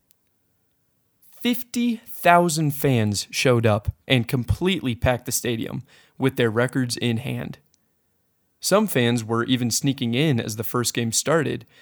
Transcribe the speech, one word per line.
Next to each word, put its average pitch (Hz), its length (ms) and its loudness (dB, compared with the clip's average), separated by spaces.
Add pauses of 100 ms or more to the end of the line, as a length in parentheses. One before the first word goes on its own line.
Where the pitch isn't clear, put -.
(1300)
Fifty 240 680 -2 (100)
thousand 170 640 2
fans 113 580 0
showed 120 340 2
up 107 280 2 (160)
and 123 180 2
completely 131 720 -2
packed 123 300 -2
the 117 60 -6
stadium 120 520 -4 (340)
with 131 180 0
their 120 140 2
records 123 460 0
in 117 220 0
hand. 127 400 -8 (1040)
Some 208 280 2
fans 120 360 2
were 113 200 0
even 120 260 0
sneaking 127 440 -2
in 139 260 2
as 110 160 -6
the 110 80 -6
first - 300 -2
game 117 180 -2
started, 127 520 0 (180)